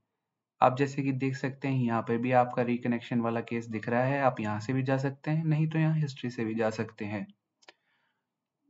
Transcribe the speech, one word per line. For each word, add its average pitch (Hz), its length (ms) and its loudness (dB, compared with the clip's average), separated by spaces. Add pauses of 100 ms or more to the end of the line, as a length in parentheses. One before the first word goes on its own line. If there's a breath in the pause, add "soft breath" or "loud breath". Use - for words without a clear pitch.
(600)
आप 127 160 6
जैसे 139 260 -2
कि 139 80 0
देख 131 240 -2
सकते 135 320 -4
हैं 131 160 2
यहाँ 117 180 2
पे 117 160 0
भी 127 140 0
आपका 123 300 4
reconnection 120 600 -2
वाला 117 200 -2
केस 117 240 -4
दिख 110 240 -6
रहा 120 140 2
है, 139 180 0
आप 127 180 2
यहाँ 107 200 -2
से 131 140 -4
भी 131 100 0
जा 135 140 0
सकते 139 340 -4
हैं, 160 120 0
नहीं 156 260 2
तो 160 100 0
यहाँ 160 160 2
history 135 340 -2
से 120 160 -2
भी 110 100 -2
जा 113 140 2
सकते 110 360 -6
हैं। 101 220 -6 (1400 soft breath)